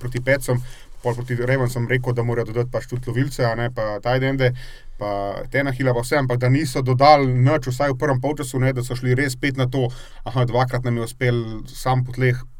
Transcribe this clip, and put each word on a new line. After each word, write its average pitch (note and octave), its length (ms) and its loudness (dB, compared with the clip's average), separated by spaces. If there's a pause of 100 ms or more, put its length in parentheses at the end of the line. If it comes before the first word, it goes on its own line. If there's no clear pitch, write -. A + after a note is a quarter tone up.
proti B2 160 -6
Petsom, B2+ 400 0 (460)
pol A#2+ 100 0
proti A#2+ 240 -4
Ravens B2 400 0
sem A#2 80 -2
rekel, B2+ 320 0
da A#2 80 0
morajo A#2 240 0
dodati A#2+ 240 -2
pač A2 160 -4
tudi B2 160 -4
lovilce, B2+ 400 0
a A2+ 80 0
ne, A#2 160 -2
pa G#2+ 320 -4
tight C3 240 2
ende, C3+ 240 2 (480)
pa G#2 140 -2 (420)
Tannehilla C3 400 2
pa A#2 80 0
vse, D3+ 160 0
ampak B2+ 240 0
da B2 80 4
niso D3 320 2
dodali C3+ 480 6
nič, C3 400 4
vsaj C#3 240 0
v C3 60 -6
prvem B2+ 180 2
polčasu C#3 400 -4
ne, C3 160 2
da - 80 -2
so B2 160 -4
šli B2+ 160 2
res C3 240 0
spet C#3 160 0
na B2+ 160 0
to, C3 160 0 (400)
aha, B2+ 240 0
dvakrat B2 320 0
nam A#2+ 160 -2
je A2+ 80 -2
uspelo A2+ 640 -2
sam C3 320 0
po B2 140 -4
tleh B2+ 180 2 (260)